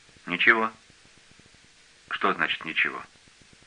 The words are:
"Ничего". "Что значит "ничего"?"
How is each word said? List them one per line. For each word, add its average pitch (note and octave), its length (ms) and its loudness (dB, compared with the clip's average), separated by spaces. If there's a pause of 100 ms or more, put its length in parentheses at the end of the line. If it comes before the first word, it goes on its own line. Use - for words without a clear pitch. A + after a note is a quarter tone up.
(260)
"Ничего". A2 440 4 (1400)
"Что G2 240 -2
значит E2 300 -2
"ничего"?" D2+ 380 -2 (640)